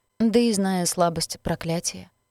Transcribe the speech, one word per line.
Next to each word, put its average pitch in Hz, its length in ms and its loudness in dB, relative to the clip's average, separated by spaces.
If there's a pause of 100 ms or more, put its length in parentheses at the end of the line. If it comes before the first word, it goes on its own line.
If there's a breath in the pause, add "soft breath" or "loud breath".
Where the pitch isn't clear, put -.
(200)
Да 226 180 4
и 233 140 4
зная 190 340 0
слабость 170 540 0
проклятия, 170 680 -4 (200)